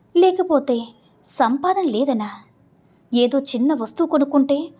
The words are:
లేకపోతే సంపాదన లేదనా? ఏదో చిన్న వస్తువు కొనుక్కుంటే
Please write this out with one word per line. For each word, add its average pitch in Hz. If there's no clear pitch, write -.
లేకపోతే 339
సంపాదన 285
లేదనా? 233
ఏదో 247
చిన్న 269
వస్తువు 285
కొనుక్కుంటే 285